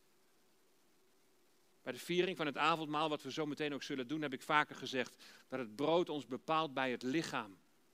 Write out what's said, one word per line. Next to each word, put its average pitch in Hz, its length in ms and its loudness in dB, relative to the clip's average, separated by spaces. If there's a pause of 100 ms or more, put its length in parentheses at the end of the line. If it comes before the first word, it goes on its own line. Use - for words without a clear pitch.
(1800)
Bij 131 100 -6
de 123 60 -8
viering 175 380 0
van 160 100 0
het 135 100 -2
avondmaal, 156 520 2
wat 147 140 -2
we 131 100 -8
zo 156 140 -2
meteen 147 280 -2
ook 135 80 -6
zullen 131 260 -4
doen, 151 140 -4
heb 143 100 -2
ik 131 100 -8
vaker 151 340 2
gezegd 127 400 -2 (320)
dat 131 100 -4
het 107 180 -6
brood 156 320 4
ons 147 180 -4
bepaalt 156 480 0
bij 131 160 2
het 117 120 -2
lichaam. 127 560 -2 (360)